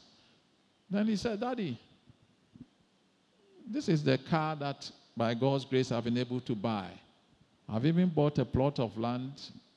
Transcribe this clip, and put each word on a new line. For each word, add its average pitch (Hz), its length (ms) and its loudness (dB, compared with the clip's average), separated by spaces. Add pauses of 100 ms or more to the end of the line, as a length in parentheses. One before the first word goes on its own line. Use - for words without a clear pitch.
(880)
Then 202 180 2
he 220 100 2
said, 214 240 -2
"Daddy, 240 360 -2 (1900)
this 240 220 -4
is 156 120 4
the 135 160 4
car 156 380 -2
that 143 340 -8 (260)
by 117 180 0
God's 131 320 2
grace 131 260 2
I've 117 140 0
been 120 120 2
able 123 220 -2
to 120 160 -2
buy. 101 340 -2 (800)
I've 113 180 -2
even 170 220 4
bought 147 320 2
a 127 60 4
plot 139 340 2
of 107 180 -2
land. 123 440 -4 (360)